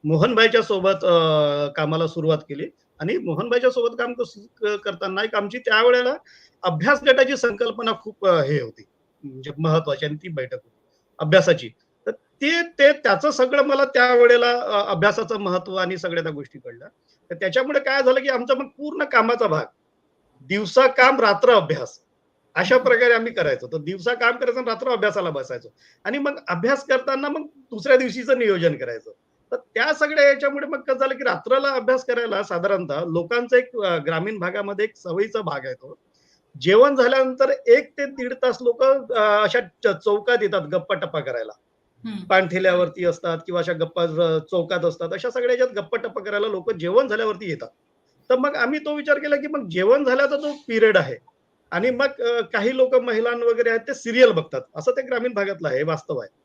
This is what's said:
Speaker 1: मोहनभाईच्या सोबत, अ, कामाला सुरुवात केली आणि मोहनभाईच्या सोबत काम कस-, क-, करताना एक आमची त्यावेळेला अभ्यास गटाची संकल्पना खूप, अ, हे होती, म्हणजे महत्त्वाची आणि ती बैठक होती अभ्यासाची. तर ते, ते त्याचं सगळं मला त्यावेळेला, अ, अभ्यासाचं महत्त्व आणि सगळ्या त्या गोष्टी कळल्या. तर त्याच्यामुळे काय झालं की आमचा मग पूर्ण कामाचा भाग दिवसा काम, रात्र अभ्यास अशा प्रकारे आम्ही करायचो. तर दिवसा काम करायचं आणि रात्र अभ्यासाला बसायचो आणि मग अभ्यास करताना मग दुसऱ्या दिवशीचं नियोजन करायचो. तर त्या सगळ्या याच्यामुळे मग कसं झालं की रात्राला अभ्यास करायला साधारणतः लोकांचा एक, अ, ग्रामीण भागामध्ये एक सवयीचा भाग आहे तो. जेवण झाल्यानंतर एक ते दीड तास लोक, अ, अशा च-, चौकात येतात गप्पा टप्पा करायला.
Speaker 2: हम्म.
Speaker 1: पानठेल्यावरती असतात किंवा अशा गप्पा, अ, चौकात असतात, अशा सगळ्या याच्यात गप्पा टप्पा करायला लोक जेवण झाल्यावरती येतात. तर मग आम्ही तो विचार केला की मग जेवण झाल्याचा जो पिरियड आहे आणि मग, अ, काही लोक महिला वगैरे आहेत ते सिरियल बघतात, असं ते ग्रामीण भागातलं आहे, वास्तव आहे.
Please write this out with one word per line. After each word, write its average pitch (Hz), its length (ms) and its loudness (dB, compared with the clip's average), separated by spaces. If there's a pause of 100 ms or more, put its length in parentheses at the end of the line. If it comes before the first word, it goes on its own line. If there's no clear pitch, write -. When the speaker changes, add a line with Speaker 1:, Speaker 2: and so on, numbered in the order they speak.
Speaker 1:
मोहनभाईच्या 220 580 4
सोबत, 196 420 0
अ, 151 640 2 (100)
कामाला 160 300 0
सुरुवात 156 320 0
केली 147 280 -10 (340)
आणि 208 180 -4
मोहनभाईच्या 233 520 -2
सोबत 240 280 -2
काम 247 140 -4
कस-, 233 280 -10 (220)
क-, 208 220 -4
करताना 190 380 -6
एक 226 120 -6
आमची 208 240 -4
त्यावेळेला 247 560 2 (480)
अभ्यास 185 400 0
गटाची 262 340 4
संकल्पना 226 560 -4
खूप, - 340 -8
अ, 170 160 4
हे 139 180 -2
होती, 113 240 -14 (400)
म्हणजे 135 340 -14
महत्त्वाची 156 480 0
आणि 151 100 -6
ती 180 120 -16
बैठक 143 260 -8
होती - 240 -20 (400)
अभ्यासाची. 156 520 2 (360)
तर - 40 -4
ते, 330 520 -4
ते 302 300 4
त्याचं 285 380 0
सगळं 254 320 2
मला 277 220 2
त्यावेळेला, 240 680 6
अ, 208 400 -2
अभ्यासाचं 208 480 0
महत्त्व 185 360 -4
आणि 185 220 -2
सगळ्या 170 260 -6
त्या 160 100 -6
गोष्टी 143 260 -14
कळल्या. - 300 -18 (420)
तर 175 40 -8
त्याच्यामुळे 254 460 -2
काय 269 220 0
झालं 254 180 4
की 277 80 -2
आमचा 254 260 0
मग 262 120 -4
पूर्ण 302 380 -8
कामाचा 233 420 2
भाग 156 180 -2 (760)
दिवसा 202 460 2
काम, 262 340 4
रात्र 214 320 4
अभ्यास 156 460 0 (560)
अशा 190 240 4
प्रकारे 247 340 4
आम्ही 233 200 0
करायचो. 139 340 -2
तर 156 120 -8
दिवसा 185 360 -4
काम 240 220 0
करायचं 240 240 -4
आणि 240 100 -4
रात्र 254 200 -4
अभ्यासाला 202 400 0
बसायचो 127 380 -10 (360)
आणि 240 140 -4
मग 277 200 -4 (100)
अभ्यास 233 380 -2
करताना 269 420 -2
मग 311 180 -8 (100)
दुसऱ्या 254 400 0
दिवशीचं 254 420 0
नियोजन 175 380 0
करायचो. 117 400 -12 (360)
तर 247 40 -6
त्या 285 380 -2
सगळ्या 294 340 4
याच्यामुळे 277 380 0
मग 269 140 -8
कसं 262 180 -4
झालं 269 160 0
की 269 100 -10
रात्राला 247 440 0
अभ्यास 254 360 0
करायला 226 380 -4
साधारणतः 180 580 -2
लोकांचा 175 560 -2
एक, 254 200 0
अ, 185 200 0
ग्रामीण 165 420 -4
भागामध्ये 196 460 -4
एक 220 120 -8
सवयीचा 202 440 -4
भाग 147 240 -6
आहे 131 100 -10
तो. - 240 -20 (600)
जेवण 226 340 6
झाल्यानंतर 262 560 2 (160)
एक 269 260 4
ते 285 140 -4
दीड 262 260 -8
तास 254 280 -2
लोक, 240 240 0 (280)
अ, 214 300 4
अशा - 180 2 (240)
च-, 190 200 2
चौकात 214 380 0
येतात 196 180 0
गप्पा 170 340 -4
टप्पा 165 260 -6
करायला. 117 320 -8 (520)
Speaker 2:
हम्म. 202 200 -12
Speaker 1:
पानठेल्यावरती 180 800 2
असतात 165 340 -2
किंवा 175 220 -6
अशा 175 120 -4
गप्पा, 165 300 -4
अ, 160 360 0
चौकात 170 460 -4
असतात, 165 280 -4
अशा 196 180 -6
सगळ्या 247 200 -2
याच्यात 254 180 2
गप्पा 202 300 -6
टप्पा 226 240 -8
करायला 208 240 -4
लोक 202 260 -6
जेवण 190 360 0
झाल्यावरती 208 420 -4
येतात. 120 180 -10 (640)
तर 247 60 4
मग 285 200 -2
आम्ही 254 220 -2
तो 302 160 -6
विचार 294 240 0
केला 294 180 0
की 285 100 -6
मग 285 220 -6
जेवण 202 360 2
झाल्याचा 262 320 2
जो 294 160 -6 (160)
पिरियड 220 280 4
आहे 135 200 0 (540)
आणि 202 200 0
मग, 254 160 0
अ, 240 340 -2
काही 220 360 -2
लोक 254 180 2
महिला 240 360 0
वगैरे 233 380 0
आहेत 226 120 0
ते 269 140 -8
सिरियल 233 360 4
बघतात, 156 300 -4 (160)
असं 156 160 -2
ते 262 100 -4
ग्रामीण 247 320 -6
भागातलं 190 340 -4
आहे, 131 140 -2
वास्तव 156 360 -6
आहे. 107 160 -14 (100)